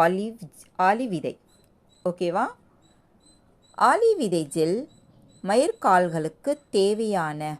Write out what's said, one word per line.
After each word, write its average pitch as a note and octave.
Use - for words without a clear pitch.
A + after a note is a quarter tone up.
ஆலி, F#3+
ஆளி A#3
விதை. C#3
ஓகேவா? F3+
ஆளி A4
விதை F3
ஜெல் E3
மயிர்கால்களுக்கு F#3
தேவையான F#3+